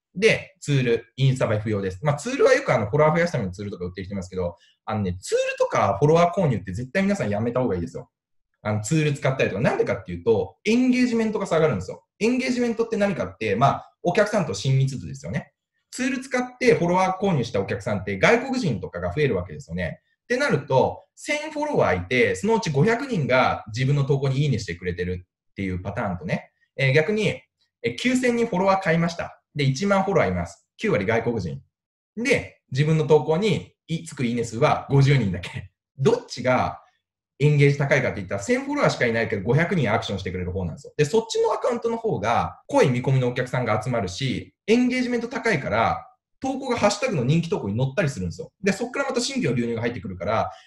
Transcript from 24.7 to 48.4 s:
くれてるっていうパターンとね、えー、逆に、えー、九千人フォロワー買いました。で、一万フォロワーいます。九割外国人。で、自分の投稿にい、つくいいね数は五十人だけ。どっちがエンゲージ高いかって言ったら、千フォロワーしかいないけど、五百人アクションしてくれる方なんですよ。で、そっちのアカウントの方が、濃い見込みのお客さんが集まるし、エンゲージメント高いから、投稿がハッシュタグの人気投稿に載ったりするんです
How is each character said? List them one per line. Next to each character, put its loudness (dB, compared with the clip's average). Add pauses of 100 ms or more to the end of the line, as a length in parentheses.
く -16
れ -4
て -4
る -6 (240)
っ -20
て -8
い -4
う -4
パ -8
タ -6
ー -4
ン -8
と -10
ね、 -4 (240)
え 2
ー、 2
逆 4
に、 0 (560)
え 0
ー、 -8
九 0
千 2
人 0
フ -4
ォ 0
ロ 2
ワ 4
ー -4
買 2
い 4
ま 2
し -4
た。 -12 (140)
で、 0
一 0
万 4
フ -2
ォ 2
ロ 4
ワ 2
ー 0
い -2
ま -2
す。 -20 (100)
九 -2
割 2
外 2
国 -2
人。 -6 (560)
で、 -2 (120)
自 0
分 4
の 2
投 6
稿 0
に -2 (120)
い、 -6
つ -16
く -2
い 0
い -2
ね -2
数 -8
は 2
五 6
十 6
人 2
だ -4
け。 -12 (260)
ど 4
っ -4
ち -12
が 0 (580)
エ 6
ン 4
ゲ 8
ー 6
ジ 0
高 2
い 2
か 0
っ -6
て -6
言 -8
っ -12
た -6
ら、 -4
千 -2
フ -4
ォ -2
ロ 0
ワ 4
ー 4
し -4
か 0
い 0
な 0
い -2
け -2
ど、 -6
五 0
百 2
人 0
ア 2
ク -8
シ -6
ョ -4
ン -4
し -10
て -6
く -6
れ -4
る -6
方 -4
な -6
ん -10
で -18
す -18
よ。 -20
で、 4
そ 2
っ -6
ち -2
の 0
ア -4
カ -2
ウ 0
ン -4
ト -4
の -4
方 -4
が、 -2
濃 4
い 6
見 0
込 2
み 4
の 2
お -6
客 -2
さ -2
ん -2
が 0
集 -4
ま 0
る -4
し、 -6 (100)
エ 4
ン 4
ゲ 0
ー 0
ジ -4
メ -2
ン -6
ト -6
高 -2
い 2
か -6
ら、 2 (360)
投 -4
稿 -8
が 0
ハ 2
ッ 6
シ -4
ュ -6
タ 0
グ -2
の 0
人 2
気 -4
投 -2
稿 -6
に -4
載 0
っ -12
た 0
り 2
す -10
る -4
ん -4
で -10
す -14